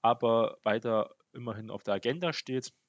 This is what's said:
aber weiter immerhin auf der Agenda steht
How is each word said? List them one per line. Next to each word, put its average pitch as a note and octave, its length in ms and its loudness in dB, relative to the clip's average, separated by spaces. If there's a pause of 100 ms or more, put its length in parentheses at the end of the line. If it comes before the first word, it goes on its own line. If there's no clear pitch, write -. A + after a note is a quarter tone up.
aber A#2 600 4
weiter A2 540 0 (160)
immerhin A2 380 -8
auf G#2 120 -10
der G2+ 120 0
Agenda D#3 400 -2
steht - 400 -6 (140)